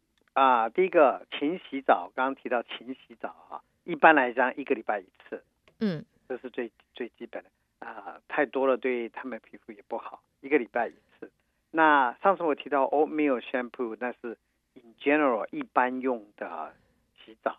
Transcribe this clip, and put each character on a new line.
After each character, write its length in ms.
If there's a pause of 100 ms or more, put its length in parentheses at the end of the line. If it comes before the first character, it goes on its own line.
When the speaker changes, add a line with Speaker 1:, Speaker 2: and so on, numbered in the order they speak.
(320)
Speaker 1:
啊， 360
第 160
一 40
个 380 (120)
勤 200 (100)
洗 120
澡， 340
刚 120
刚 80
提 140
到 140
勤 320
洗 260
澡 80 (220)
啊， 100 (240)
一 100
般 200
来 180
讲 240
一 80
个 100
礼 80
拜 180
一 40 (240)
次， 140 (380)
Speaker 2:
嗯， 240 (240)
Speaker 1:
这 100
是 120
最， 200 (240)
最 140 (100)
基 80
本 160
的 80 (280)
啊， 500
太 160
多 220
了 100
对 340
他 140
们 240
皮 80
肤 160
也 140
不 100
好， 240 (200)
一 80
个 100
礼 140
拜 160
一 40 (280)
次。 100 (400)
那 420 (100)
上 140
次 60
我 120
提 140
到 160
oatmeal 560
shampoo， 600
那 200
是 160 (380)
in 260
general 520
一 100
般 380
用 260 (100)
的 360 (520)
洗 180
澡 160